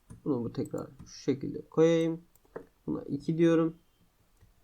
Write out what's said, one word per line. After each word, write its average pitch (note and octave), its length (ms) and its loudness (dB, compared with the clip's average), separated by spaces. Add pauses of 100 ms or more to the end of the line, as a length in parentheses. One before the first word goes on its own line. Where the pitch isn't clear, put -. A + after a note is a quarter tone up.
(240)
Bunu B2 200 -2
bu A2+ 80 -8
tekrar - 340 -8 (200)
şu - 160 -20
şekilde - 460 -4
koyayım. E3 520 4 (680)
Buna D#3 160 -6
iki D#3+ 360 -4
diyorum. E3 380 4 (880)